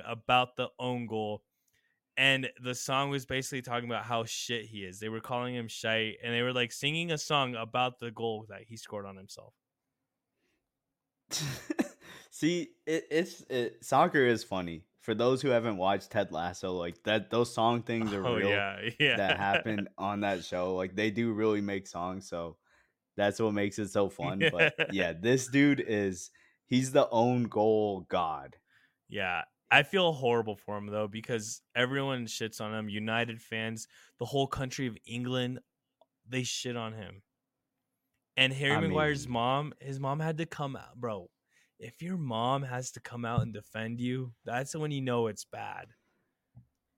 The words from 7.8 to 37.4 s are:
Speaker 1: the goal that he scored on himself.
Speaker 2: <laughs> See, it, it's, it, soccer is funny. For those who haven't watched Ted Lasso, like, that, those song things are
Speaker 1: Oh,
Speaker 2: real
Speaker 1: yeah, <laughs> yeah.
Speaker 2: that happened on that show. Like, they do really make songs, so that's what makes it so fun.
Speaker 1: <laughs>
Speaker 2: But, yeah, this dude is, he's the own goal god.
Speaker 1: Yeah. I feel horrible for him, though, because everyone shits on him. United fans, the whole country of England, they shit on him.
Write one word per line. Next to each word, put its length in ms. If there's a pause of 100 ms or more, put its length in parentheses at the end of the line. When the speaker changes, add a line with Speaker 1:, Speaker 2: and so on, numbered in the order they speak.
Speaker 1:
the 120
goal 380
that 180
he 100
scored 300
on 100
himself. 380 (1800)
Speaker 2:
<laughs> 20 (960)
See, 400 (160)
it, 260
it's, 380
it, 340
soccer 420
is 180
funny. 400 (180)
For 120
those 280
who 80
haven't 280
watched 340
Ted 200
Lasso, 420
like, 300
that, 260
those 240
song 300
things 300
are 120
Speaker 1:
Oh, 100
Speaker 2:
real 140
Speaker 1:
yeah, 300 (100)
<laughs> 100
yeah. 180
Speaker 2:
that 200
happened 500 (100)
on 240
that 220
show. 320
Like, 200
they 160
do 220
really 280
make 260
songs, 400
so 300 (580)
that's 240
what 140
makes 260
it 100
so 200
fun. 380
Speaker 1:
<laughs> 40
Speaker 2:
But, 220 (200)
yeah, 200
this 340
dude 380
is, 460 (340)
he's 260
the 200
own 320
goal 640
god. 480 (500)
Speaker 1:
Yeah. 360 (260)
I 140
feel 300
horrible 420
for 220
him, 100
though, 200
because 540 (140)
everyone 500
shits 360
on 120
him. 160
United 520
fans, 460 (320)
the 60
whole 220
country 400
of 180
England, 540 (680)
they 160
shit 340
on 160
him. 280 (1160)